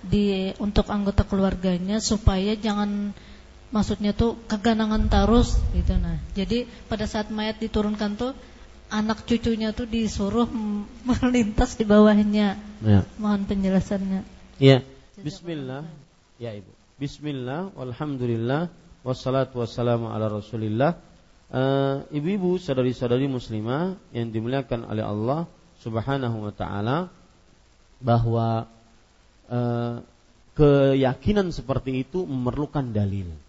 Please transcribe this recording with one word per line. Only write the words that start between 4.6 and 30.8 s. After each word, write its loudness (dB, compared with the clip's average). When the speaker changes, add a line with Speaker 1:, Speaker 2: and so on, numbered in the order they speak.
Speaker 1:
terus 6
gitu. 2
Nah, -2
jadi -2
pada -4
saat -2
mayat -4
diturunkan -2
tuh -6
anak -2
cucunya 0
tuh -6
disuruh 0
m-, -4
<laughs> -8
melintas 2
di -2
bawahnya. 6
Speaker 2:
Ya. 8
Speaker 1:
Mohon 0
penjelasannya. 0
Speaker 2:
Ya. 8
Speaker 1:
Jazakallah -12
Speaker 2:
Bismillah. -10
Speaker 1:
khair. -
Speaker 2:
Ya, -10
Ibu. -20
Bismillah, -6
walhamdulillah, -2
wassalatu -2
wassalamu 0
ala -2
Rasulillah. -2
Eh, 0
ibu-ibu, 0
saudari-saudari 0
muslimah -4
yang -4
dimuliakan -4
oleh -4
Allah -4
Subhanahu -4
wa -8
taala, -4
bahwa, 0
eh, -2
keyakinan 4